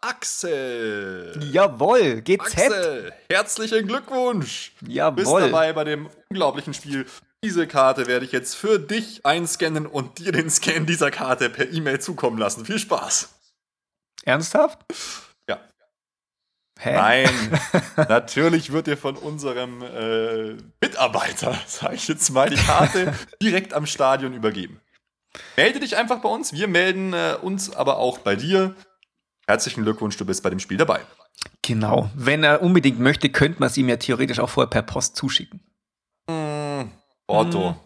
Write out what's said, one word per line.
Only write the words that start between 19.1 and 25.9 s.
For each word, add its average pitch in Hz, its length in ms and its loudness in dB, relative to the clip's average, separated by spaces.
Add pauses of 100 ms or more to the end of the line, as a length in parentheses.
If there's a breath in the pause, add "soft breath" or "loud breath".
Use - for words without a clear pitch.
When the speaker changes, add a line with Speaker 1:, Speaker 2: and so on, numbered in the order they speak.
Speaker 1:
unserem, 123 680 -8
äh, 113 760 -4 (220)
Mitarbeiter, - 840 0
<laughs> - 40 -14
sag - 280 -6
ich - 120 -8
jetzt 156 240 0
mal, 135 180 4
die - 80 0
Karte 156 560 4 (140)
Speaker 2:
<laughs> - 160 -8
Speaker 1:
direkt 185 320 0
am 147 100 -2
Stadion 135 480 0
übergeben. 107 480 -4 (760 loud breath)
Melde 330 240 4
dich 269 160 -4